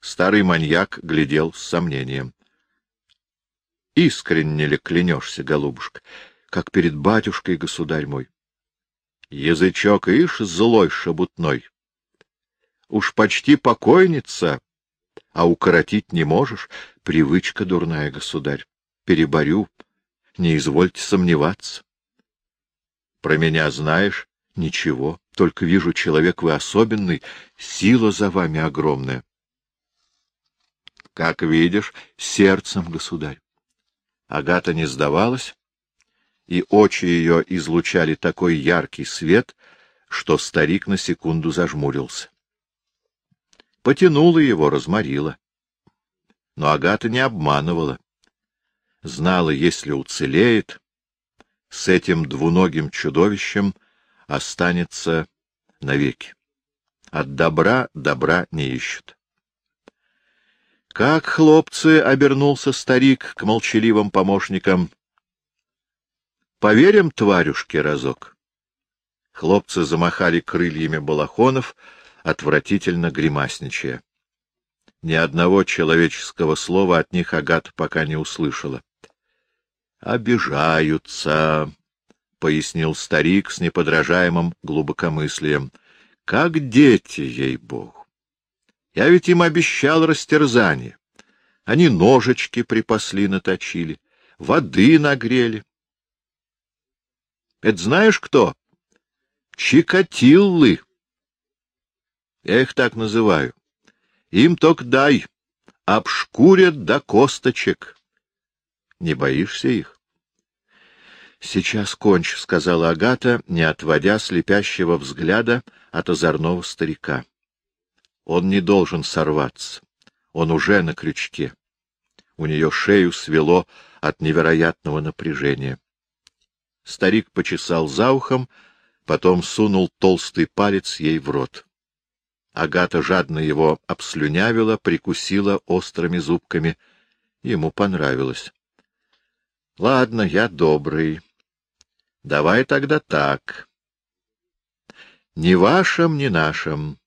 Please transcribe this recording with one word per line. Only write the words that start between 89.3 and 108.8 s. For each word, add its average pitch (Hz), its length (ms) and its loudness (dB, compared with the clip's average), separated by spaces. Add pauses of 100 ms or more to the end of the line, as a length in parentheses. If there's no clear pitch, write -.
обещал 160 640 2
растерзание. 120 920 2 (640)
Они 151 240 4
ножички 120 760 2
припасли, 107 640 -2
наточили, 90 720 -6 (380)
воды 117 600 4
нагрели". 120 640 -2 (2000)
"Это 107 180 0
знаешь 170 400 2
кто?" 95 360 2 (1000)
"Чикатиллы. 170 1300 4 (1600)
Я 113 200 2
их 127 120 -4
так 123 220 0
называю. 107 580 0 (760)
Им 156 260 4
только 156 260 4
дай, 135 440 2 (580)
обшкурят 160 1000 4
до 127 140 0
косточек". - 960 0 (1080)